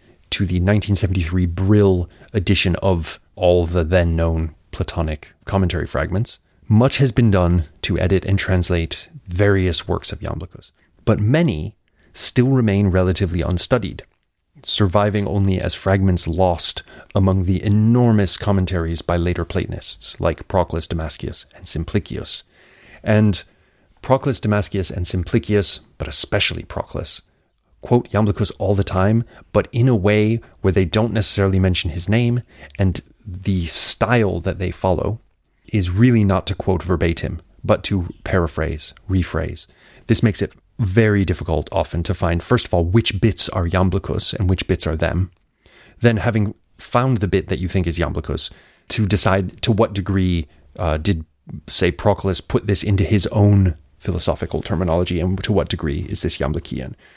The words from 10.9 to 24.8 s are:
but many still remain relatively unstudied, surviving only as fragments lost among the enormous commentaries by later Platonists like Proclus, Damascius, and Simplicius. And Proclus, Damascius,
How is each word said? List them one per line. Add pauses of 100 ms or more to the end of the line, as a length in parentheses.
but
many (360)
still
remain
relatively
unstudied, (640)
surviving
only
as
fragments
lost (320)
among
the
enormous
commentaries
by
later
Platonists
like
Proclus,
Damascius,
and
Simplicius. (640)
And (580)
Proclus,
Damascius,